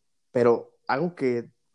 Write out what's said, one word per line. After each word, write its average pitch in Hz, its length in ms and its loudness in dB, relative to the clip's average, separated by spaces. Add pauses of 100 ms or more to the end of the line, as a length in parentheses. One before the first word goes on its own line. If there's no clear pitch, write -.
(320)
Pero 120 400 2 (160)
algo 160 280 -2
que 120 340 -4 (260)